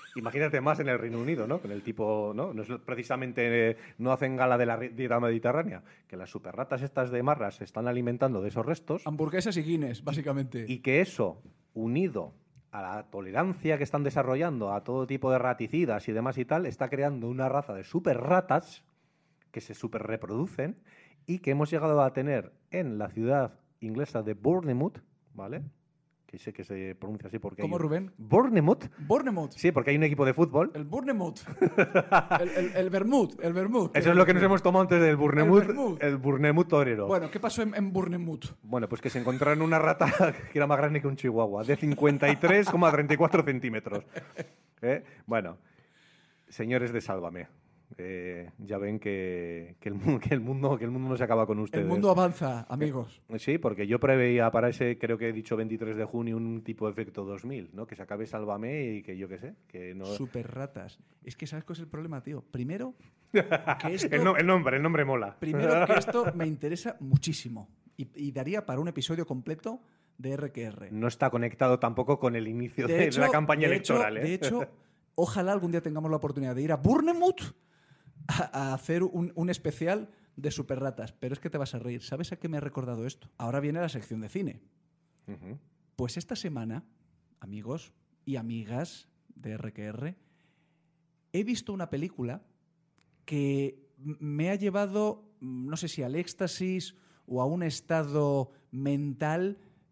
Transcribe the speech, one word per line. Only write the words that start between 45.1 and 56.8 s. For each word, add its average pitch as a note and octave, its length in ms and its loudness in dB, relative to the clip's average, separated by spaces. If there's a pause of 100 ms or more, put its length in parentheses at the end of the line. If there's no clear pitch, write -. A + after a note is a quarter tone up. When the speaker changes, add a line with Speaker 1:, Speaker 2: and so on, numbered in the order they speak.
Speaker 1:
Bueno, G#2 320 -2 (920)
señores A#2+ 440 -2
de A#2 80 -2
Sálvame, F2 460 -6 (500)
eh, F2+ 600 -10
ya G2+ 200 -6
ven G2+ 200 -4
que, F2 800 -6
que - 100 -10
el G2+ 60 -6
mu-, A#2 240 0
que - 160 -2
el B2+ 60 0
mundo, C3+ 360 0
que A2 80 -4
el A#2 60 -2
mundo C3 200 -4
no B2+ 60 -2
se A#2 60 -2
acaba A2+ 240 4
con G#2 140 0
ustedes. - 240 -2
Speaker 2:
El - 40 0
mundo G3 220 4
avanza, E3+ 580 2
amigos. C3 600 -4
Speaker 1:
Eh, A2+ 100 -6
sí, D3 200 0
porque G#2 280 -2
yo A#2 140 2
preveía B2 500 4
para A#2 180 4
ese, A#2+ 300 -2
creo A#2 180 -2
que A#2 120 -2
he A#2 40 -2
dicho A2 240 -4
veintitrés A2 400 -4
de G#2+ 80 -4
junio, A2+ 320 -4
un A2+ 280 -6
tipo A2 220 -6